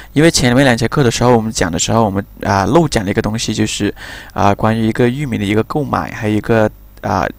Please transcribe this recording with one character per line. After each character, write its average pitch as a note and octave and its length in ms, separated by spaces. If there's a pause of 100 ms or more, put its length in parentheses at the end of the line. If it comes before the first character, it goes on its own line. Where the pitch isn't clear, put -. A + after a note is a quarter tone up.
(120)
因 C#3+ 100
为 E3 80
前 B2 240
面 C#3 100
两 B2 120
节 A#2 100
课 C#3+ 160
的 A#2 80
时 A#2+ 140
候， B2 120
我 A2+ 60
们 A2 80
讲 F2+ 200
的 E2 60
时 - 140
候， A2+ 140
我 G2+ 60
们， G2 140 (200)
啊， G2 200
漏 D3+ 220
讲 A#2 180
了 F#2+ 60
一 - 20
个 A2+ 80
东 G#2+ 160
西， A2 160
就 A2 140
是， - 260 (420)
啊， G2 200
关 A2 240
于 A2+ 80
一 A2 60
个 B2 160
域 C#3 180
名 A2 140
的 G#2 40
一 G2 80
个 A2 120
购 D3+ 180
买， F#2+ 300
还 A2+ 160
有 G#2+ 80
一 G#2 60
个， A2 280 (300)
啊， F#2+ 260 (120)